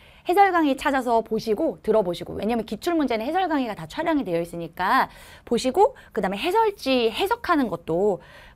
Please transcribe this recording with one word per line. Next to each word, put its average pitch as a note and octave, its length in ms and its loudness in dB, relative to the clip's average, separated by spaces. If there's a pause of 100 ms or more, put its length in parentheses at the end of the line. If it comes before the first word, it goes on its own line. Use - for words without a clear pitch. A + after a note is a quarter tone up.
(280)
해설 F#4+ 240 6
강의 D4+ 240 2
찾아서 B3+ 460 0
보시고 A3 600 -2
들어보시고, F3+ 520 0
왜냐면 A3 320 -2
기출문제는 A#3+ 580 -2
해설 E4+ 240 0
강의가 C4 260 -2
다 D#3+ 120 -12
촬영이 D4+ 380 -2
되어 E3+ 160 -2
있으니까 F3 680 -2 (360)
보시고, B3+ 520 2 (160)
그 G#3+ 80 -4
다음에 G3 180 -2
해설지 D4 720 0
해석하는 D#4+ 580 0
것도, F3 520 -2 (340)